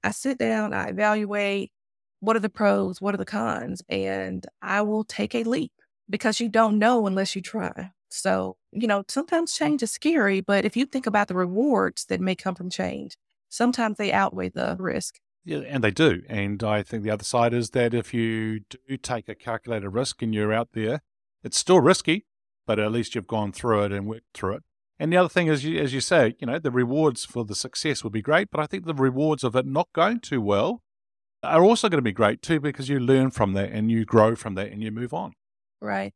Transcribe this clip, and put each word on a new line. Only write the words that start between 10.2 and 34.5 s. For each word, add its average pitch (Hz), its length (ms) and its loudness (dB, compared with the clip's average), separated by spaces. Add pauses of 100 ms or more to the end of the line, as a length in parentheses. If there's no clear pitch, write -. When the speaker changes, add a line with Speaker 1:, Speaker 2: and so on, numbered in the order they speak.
Speaker 1:
but 196 240 2
if 208 100 -2
you 247 80 2
think 262 220 -6
about 208 220 2
the 190 60 -4
rewards 190 760 0
that 185 100 -2
may 185 140 0
come 185 200 -6
from 180 140 -10
change, - 480 -6 (320)
sometimes 240 480 0
they 202 160 0
outweigh 190 380 0
the - 280 -4
risk. 185 360 -4 (320)
Speaker 2:
Yeah, 156 140 -6
and 135 220 -4
they 107 80 4
do. 110 380 2
And 101 340 -4
I 104 200 0
think 107 220 -8
the 107 60 -2
other 104 140 -4
side 120 300 2
is 120 160 -2
that 120 240 2
if 117 180 -4
you 113 560 -2
do 135 300 -12
take 120 320 -6
a 107 40 -8
calculated 110 540 -6
risk 117 320 -4
and 110 140 -2
you're 107 180 0
out 117 220 -2
there, 113 260 -4 (420)
it's - 140 -6
still 180 240 6
risky, 170 460 4 (400)
but 107 120 2
at 107 140 0
least 113 220 -2
you've 107 120 -6
gone 104 240 -2
through 107 340 2
it 101 80 -2
and 101 140 -4
worked 110 280 -12
through 98 220 -4
it. 151 60 -14 (360)
And 156 120 -2
the 175 60 4
other 180 140 4
thing 180 160 0
is, 147 180 2
you, 160 160 -2
as 131 140 -2
you 135 80 -2
say, 123 360 4
you 139 80 -8
know, 131 120 -4
the 151 120 -2
rewards 127 540 0
for 120 220 -6
the 101 80 -8
success - 500 -6
will 110 60 -4
be 107 100 -4
great, 165 300 0
but - 100 -4
I 156 60 -2
think 190 180 -8
the 165 80 -6
rewards 139 500 2
of 123 140 0
it 127 80 2
not 139 300 -2
going 214 260 2
too 135 220 -2
well 107 400 2 (600)
are 160 220 6
also 226 240 6
gonna 160 140 2
be 113 100 2
great 110 300 2
too, 160 180 0
because 135 300 -4
you 139 100 2
learn 131 300 4
from 101 240 0
that 98 160 0
and 110 200 0
you 113 140 2
grow 110 320 6
from 101 200 -8